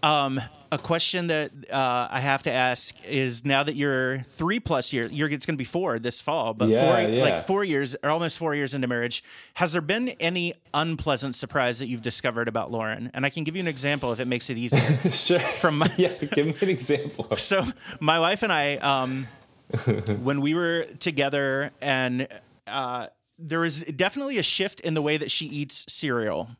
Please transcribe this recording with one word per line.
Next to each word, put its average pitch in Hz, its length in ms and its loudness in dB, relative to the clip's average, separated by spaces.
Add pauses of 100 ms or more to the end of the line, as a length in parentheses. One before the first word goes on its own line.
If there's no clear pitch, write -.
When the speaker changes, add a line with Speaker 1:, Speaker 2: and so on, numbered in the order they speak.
Speaker 1:
Um, 139 380 2 (300)
a 147 80 -2
question 170 500 0
that, 156 220 0 (220)
uh, 123 380 0
I 127 100 -2
have 135 240 2
to 143 80 0
ask 127 420 2 (100)
is, 123 400 0
now 139 200 4
that 147 100 -2
you're 135 540 0
three 190 320 -2
plus 151 320 0
years, 117 200 -2
you're, 147 160 -2
it's 143 180 -4
gonna 160 100 -2
be 131 80 -4
four 170 340 -2
this 117 220 0
fall, 139 340 -2
but 113 140 2
Speaker 2:
Yeah, 113 140 6
Speaker 1:
four, 117 280 4
Speaker 2:
yeah. 123 140 2
Speaker 1:
like, 92 160 2
four 196 240 0
years, 139 380 0
or 143 80 2
almost 165 280 0
four 156 160 -2
years 143 200 -2
into 131 120 0
marriage, 120 380 -2 (300)
has 175 180 2
there 175 100 2
been 220 280 0 (100)
any 170 340 0 (200)
unpleasant 147 640 0
surprise 123 420 2
that 131 80 -4
you've 117 160 -4
discovered 117 460 0
about 110 220 -2
Lauren? 110 440 -4
And 131 120 -2
I 143 40 2
can 156 140 -6
give 160 120 -4
you 190 60 -4
an 175 60 -2
example 139 440 0
if 113 80 -4
it 123 80 -2
makes 123 220 -2
it 117 80 -4
easier. 123 220 2
Speaker 2:
<laughs> 143 300 2
Sure. 170 300 4
Speaker 1:
From 156 380 0
my 160 160 4
Speaker 2:
<laughs> - 20 -4
Yeah, 180 160 4 (200)
give 147 140 2
me 160 140 0
an 196 80 2
example. 147 640 0
Speaker 1:
<laughs> 107 60 0
So - 260 4 (340)
my 156 220 2
wife 185 220 2
and 214 100 0
I, 143 240 2
um, 131 500 0 (440)
Speaker 2:
<laughs> 107 520 -2
Speaker 1:
when 139 200 0
we 151 120 0
were 170 300 0 (160)
together 139 680 0 (100)
and, 131 480 0 (380)
uh, 123 400 -6 (320)
there 165 260 -2
is 160 200 0
definitely 202 540 -2
a 180 40 2
shift - 380 0
in 165 140 -2
the 156 80 2
way 151 140 2
that 151 140 -2
she - 160 2
eats 147 460 -2
cereal. 110 680 0